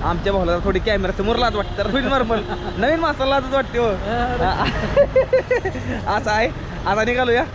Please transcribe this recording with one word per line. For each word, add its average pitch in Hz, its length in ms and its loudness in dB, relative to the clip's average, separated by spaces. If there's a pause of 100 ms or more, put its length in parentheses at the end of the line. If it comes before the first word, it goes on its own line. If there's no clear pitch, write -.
आमच्या 175 300 0
भावाला 175 240 2
थोडी 185 220 0
कॅमेरा 190 380 0
समोर 208 180 0
लाज 220 200 2
वाटते, 202 220 -4
तर 202 140 -2
थोडी 262 120 0
नॉर्मल. 233 360 2 (380)
नवीन 285 220 2
माणसाला 294 300 0
लाजच 269 240 0
वाटते 240 260 -2
हो. 240 60 2
<laughs> 240 2250 0
असं 220 160 0
आहे. 220 180 2 (380)
आता 247 160 2
निघालो 247 280 2
या. 247 120 2 (120)